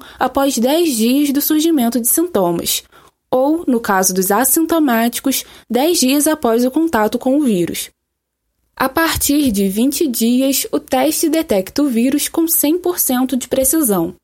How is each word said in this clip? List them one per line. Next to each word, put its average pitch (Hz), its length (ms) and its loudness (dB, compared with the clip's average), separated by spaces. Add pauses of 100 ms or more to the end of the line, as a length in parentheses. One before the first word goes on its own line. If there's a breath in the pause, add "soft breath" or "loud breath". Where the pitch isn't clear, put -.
(200 loud breath)
após 269 400 0
dez 294 360 2
dias 262 380 2
do 285 80 0
surgimento 302 580 2
de 226 80 -4
sintomas, 196 760 -2 (480 soft breath)
ou, 285 340 2
no 240 140 2
caso 190 340 0
dos 185 160 0
assintomáticos, 262 1160 0 (220 loud breath)
dez 294 320 0
dias 277 280 2
após 247 360 2
o 254 60 2
contato 254 480 0
com 262 220 0
o - 20 2
vírus. 190 480 -2 (840)
A 262 120 0
partir 294 640 0
de 196 160 0
vinte 233 380 0
dias, 247 680 0
o 294 80 0
teste 285 480 -2
detecta 285 540 0
o 294 60 2
vírus 262 400 0
com 330 200 -2
cem 320 300 0
por 359 220 -4
cento 262 360 -2
de 247 120 -4
precisão. 214 680 0 (100)